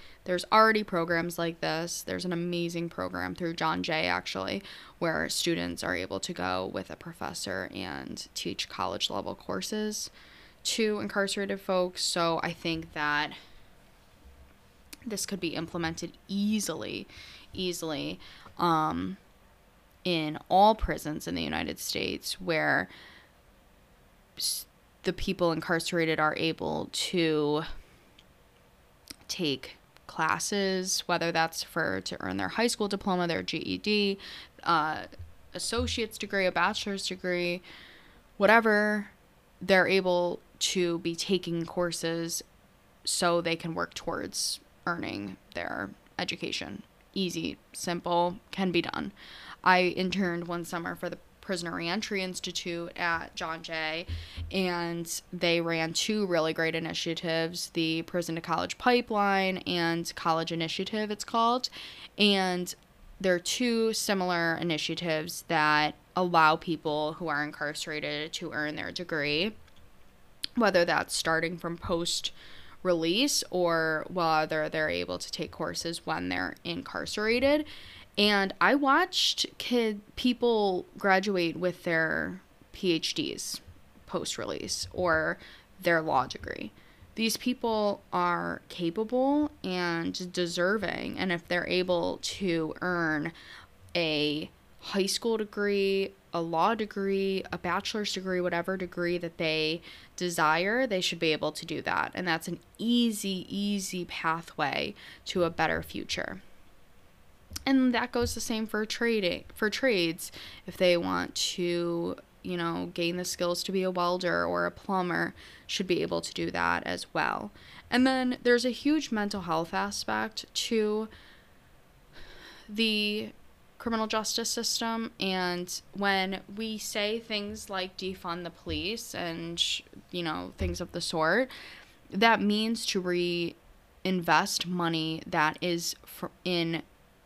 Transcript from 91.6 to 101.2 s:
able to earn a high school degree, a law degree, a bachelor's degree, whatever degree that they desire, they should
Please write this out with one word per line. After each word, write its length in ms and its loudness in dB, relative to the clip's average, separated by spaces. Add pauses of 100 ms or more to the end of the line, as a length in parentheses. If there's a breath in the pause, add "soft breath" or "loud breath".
able 540 2
to 580 -2
earn 520 0 (640 loud breath)
a 560 0 (300)
high 260 0
school 300 0
degree, 760 0 (200)
a 80 0
law 340 4
degree, 800 0
a 60 -2
bachelor's 540 -2
degree, 280 -2
whatever 360 0
degree 420 -2
that 200 -6
they 420 0 (360 loud breath)
desire, 720 2
they 120 0
should 200 0